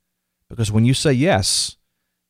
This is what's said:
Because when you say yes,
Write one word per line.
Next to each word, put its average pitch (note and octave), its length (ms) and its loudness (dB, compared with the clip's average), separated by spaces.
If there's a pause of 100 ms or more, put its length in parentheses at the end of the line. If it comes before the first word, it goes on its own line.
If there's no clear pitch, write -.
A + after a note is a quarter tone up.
(480)
Because A2 240 -4
when A2 140 2
you C3 80 4
say D3 180 0
yes, C3 640 -2 (540)